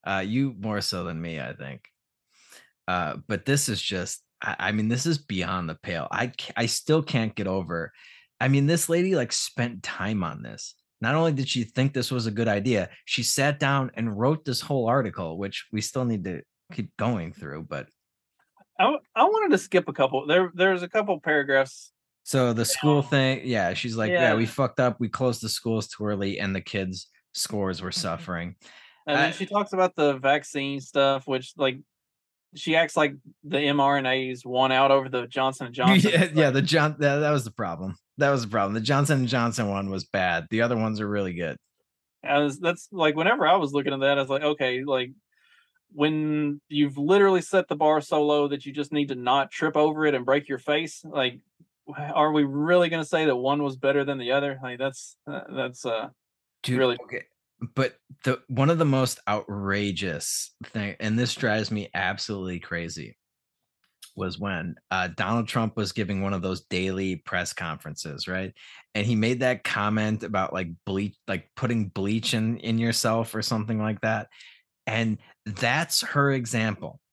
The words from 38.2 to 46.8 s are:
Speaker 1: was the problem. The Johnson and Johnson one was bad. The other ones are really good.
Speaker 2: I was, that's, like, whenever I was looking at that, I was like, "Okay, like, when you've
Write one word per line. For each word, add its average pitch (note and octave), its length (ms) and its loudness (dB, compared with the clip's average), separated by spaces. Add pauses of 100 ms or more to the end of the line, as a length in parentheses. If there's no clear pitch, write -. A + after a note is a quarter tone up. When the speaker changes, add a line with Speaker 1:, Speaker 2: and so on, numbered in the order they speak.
Speaker 1:
was C3 120 2
the A2 60 -6
problem. G2+ 260 0
The A2+ 60 -2
Johnson C#3 400 2
and B2 80 0
Johnson A#2 400 0
one G2 220 -2
was F#2+ 140 -4
bad. F2 460 -2
The A2 120 2
other A#2 140 2
ones A2 240 -2
are G#2 80 -4
really G2+ 260 -2
good. E2+ 220 -6 (680)
Speaker 2:
I C#3+ 160 2
was, C#3+ 180 -2
that's, F3 340 -2
like, D#3 240 2
whenever F3+ 300 2
I F3 100 6
was D3 160 0
looking C#3+ 200 0
at C3+ 80 -4
that, C#3 180 4
I - 20 2
was C3+ 100 -4
like, C#3 120 0
"Okay, C3+ 420 0
like, C3 280 -2 (800)
when D3+ 760 0
you've C#3+ 300 2